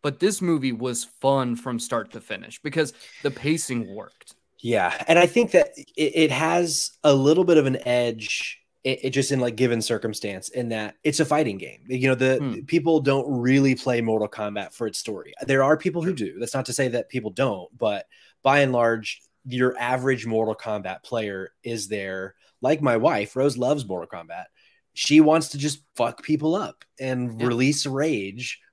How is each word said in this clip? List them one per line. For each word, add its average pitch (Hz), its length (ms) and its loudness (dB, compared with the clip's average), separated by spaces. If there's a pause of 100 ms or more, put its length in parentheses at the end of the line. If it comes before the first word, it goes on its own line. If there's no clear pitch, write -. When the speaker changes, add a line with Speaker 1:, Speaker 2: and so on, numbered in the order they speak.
Speaker 1:
But 143 180 -4
this 196 200 0
movie 151 320 0
was 120 320 -4
fun 131 520 0
from 120 240 -6
start 117 320 -6
to 113 80 -14
finish - 420 -12
because 151 300 -2 (300)
the 143 100 0
pacing 131 600 -4
worked. - 420 -18 (260)
Speaker 2:
Yeah. 101 480 0
And 165 100 6
I 175 80 8
think 233 240 2
that 165 260 6
it, - 380 -4
it 160 160 4
has 160 640 0 (100)
a 147 100 6
little 143 320 4
bit 175 140 6
of 139 80 4
an 131 200 -2
edge, 120 760 -2 (220)
it, 135 220 -4
it 131 40 0
just 135 220 0
in, 135 80 0
like, 120 160 -2
given 120 260 2
circumstance, 104 680 -6
in 123 200 -6
that 110 340 -6
it's 147 160 0
a 160 60 4
fighting 135 340 0
game. - 300 -16
You 131 220 0
know, 131 40 4
the 131 240 2
Speaker 1:
Hmm. 120 280 -4
Speaker 2:
people 160 340 2
don't 135 400 0
really 135 340 4
play 120 260 -2
Mortal 110 280 0
Kombat 104 440 -8
for 117 140 -6
its 101 140 -6
story. 101 340 -12 (100)
There 135 200 4
are 147 120 6
people 165 260 -4
who 180 140 -2
Speaker 1:
Sure. 107 120 -4
Speaker 2:
do. 85 100 -12
That's 113 160 -6
not 131 120 -2
to 120 60 -8
say 131 160 0
that 117 200 -2
people 110 240 -6
don't, 110 440 -4
but 104 300 -2 (380)
by 139 160 6
and 135 120 4
large, 117 480 0 (240)
your 123 340 0
average 127 480 0
Mortal 110 280 0
Kombat 98 480 -8
player 101 500 -6 (120)
is 110 240 -8
there. 95 480 -8 (260)
Like 143 180 2
my 127 160 2
wife, 113 400 0
Rose 131 220 0
loves 131 280 0
Mortal 90 220 -8
Kombat. 85 380 -14 (480)
She - 260 6
wants 156 300 6
to 143 80 -10
just 143 240 -4 (120)
fuck 117 280 -2
people 156 320 0
up 196 300 -6 (140)
and 123 400 -4
Speaker 1:
Yeah. 120 80 0
Speaker 2:
release 131 400 2
rage 127 760 -4 (120)